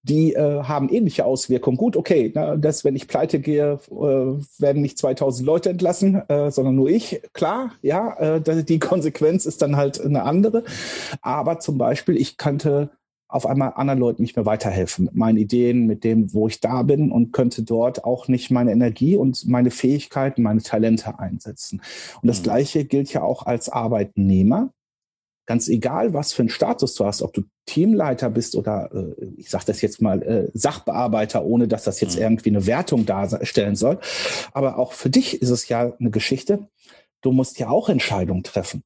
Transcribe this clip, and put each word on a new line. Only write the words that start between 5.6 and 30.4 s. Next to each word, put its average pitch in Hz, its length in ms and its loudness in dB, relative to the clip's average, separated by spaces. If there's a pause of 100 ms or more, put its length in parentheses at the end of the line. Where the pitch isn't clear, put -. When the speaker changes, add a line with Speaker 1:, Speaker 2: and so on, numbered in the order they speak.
Speaker 1:
entlassen, 185 440 2 (140)
äh, 143 220 2
sondern 131 240 2
nur 135 140 4
ich, 196 340 0 (100)
klar, 220 480 -2
ja, 180 380 -2
äh, 156 220 0
da-, 160 200 0
die 156 180 0
Konsequenz 160 680 0
ist - 160 -2
dann 143 120 2
halt 143 240 0
eine 139 220 0
andere. 208 420 2 (580)
Aber 147 380 -2
zum 143 200 -2
Beispiel, 131 380 0
ich - 200 -2
könnte 143 540 0 (360)
auf 135 200 -4
einmal 135 280 0
anderen 135 240 0
Leuten 117 220 2
nicht 117 140 -2
mehr 110 100 0
weiterhelfen 92 600 0
mit - 100 -6
meinen 110 220 4
Ideen, 120 500 2
mit 107 160 -2
dem, 113 280 2
wo 107 160 2
ich 110 120 -4
da 123 240 0
bin, 143 280 2
und 117 220 2
könnte 123 300 0
dort 117 400 0
auch 123 240 -2
nicht 127 240 0
meine 123 200 4
Energie 123 460 2
und 131 300 0
meine 123 240 4
Fähigkeiten, 135 720 0
meine 107 180 2
Talente 110 560 0
einsetzen. - 640 -10 (400)
Und - 60 2
das 107 140 2
Speaker 2:
Mhm. - 20 -6
Speaker 1:
Gleiche 143 420 0
gilt 139 260 0
ja - 120 -2
auch - 240 -2
als 120 220 -4
Arbeitnehmer. 104 1000 2 (760)
Ganz 117 200 -2
egal, 156 460 0
was 147 200 -4
für - 100 0
einen 113 60 0
Status - 460 -2
du 101 100 0
hast, 104 160 -2
ob 95 120 -6
du 101 100 -4 (240)
Teamleiter 156 600 2
bist 117 260 -2
oder, - 380 -4
äh, - 320 -8 (120)
ich - 120 -20
sag - 160 -6
das - 160 -2
jetzt - 200 -2
mal, 98 220 2
äh, 110 300 0